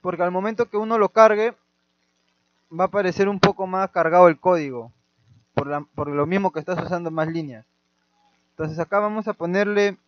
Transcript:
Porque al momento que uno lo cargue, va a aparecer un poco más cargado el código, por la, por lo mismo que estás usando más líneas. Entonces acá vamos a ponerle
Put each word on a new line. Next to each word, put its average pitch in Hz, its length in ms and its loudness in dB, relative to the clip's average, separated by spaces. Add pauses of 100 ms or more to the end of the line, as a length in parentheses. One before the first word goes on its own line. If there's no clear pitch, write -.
Porque 175 220 -4
al 180 80 0
momento 208 400 -2
que 208 60 -4
uno 220 200 -2
lo 208 120 2
cargue, 220 460 4 (1200)
va 180 80 2
a - 20 -4
aparecer 196 420 0
un 202 100 -4
poco 196 280 0
más 190 240 -4
cargado 175 360 6
el 156 120 4
código, 139 520 -2 (640)
por 143 140 -4
la, 147 140 -6
por 147 280 -8
lo 147 160 0
mismo 190 260 -2
que 160 80 -8
estás 170 240 -6
usando 170 280 -6
más 156 160 -2
líneas. 151 360 -8 (880)
Entonces 156 280 -8
acá 202 200 0
vamos 214 300 -4
a 202 40 -6
ponerle 202 640 0 (100)